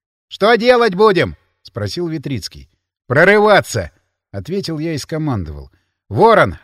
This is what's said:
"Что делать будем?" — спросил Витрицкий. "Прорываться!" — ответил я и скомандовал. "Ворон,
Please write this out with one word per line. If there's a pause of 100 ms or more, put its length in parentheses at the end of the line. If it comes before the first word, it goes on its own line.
(280)
"Что
делать
будем?" — (240)
спросил
Витрицкий. (380)
"Прорываться!" — (400)
ответил
я
и
скомандовал. (380)
"Ворон,